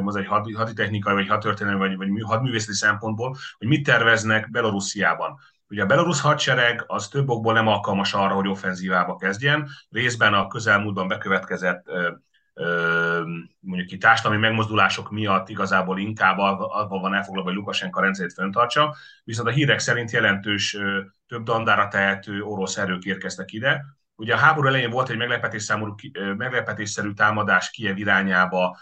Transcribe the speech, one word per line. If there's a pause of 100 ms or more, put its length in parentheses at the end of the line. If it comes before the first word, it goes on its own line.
az
egy
hadi-,
haditechnikai,
vagy
hadtörténelmi,
vagy,
vagy
mű-,
hadművészeti
szempontból, (220)
hogy
mit
terveznek
Belorussziában. (280)
Ugye
a
belorusz
hadsereg
az
több
okból
nem
alkalmas
arra,
hogy
offenzívába
kezdjen. (200)
Részben
a
közelmúltban
bekövetkezett,
ö, (420)
ö, (380)
mondjuk
így
társadalmi
megmozdulások
miatt
igazából
inkább
ab-,
abban
van
elfoglalva,
hogy
Lukasenka
rendszerét
fenntartsa, (280)
viszont
a
hírek
szerint
jelentős,
ö, (280)
több
dandára
tehető
orosz
erők
érkeztek
ide. (340)
Ugye
a
háború
elején
volt
egy
meglepetés
számú
ki-,
ö,
meglepetésszerű
támadás
Kijev
irányába